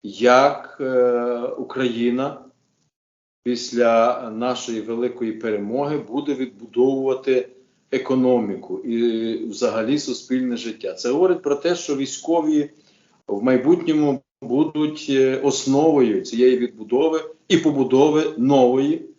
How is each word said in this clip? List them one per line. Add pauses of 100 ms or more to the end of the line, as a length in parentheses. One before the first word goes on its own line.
як,
е, (200)
Україна (1000)
після (100)
нашої
великої
перемоги
буде
відбудовувати (420)
економіку
і
взагалі
суспільне
життя.
Це
говорить
про
те,
що
військові (560)
в
майбутньому (220)
будуть,
е,
основою
цієї
відбудови (280)
і
побудови
нової (100)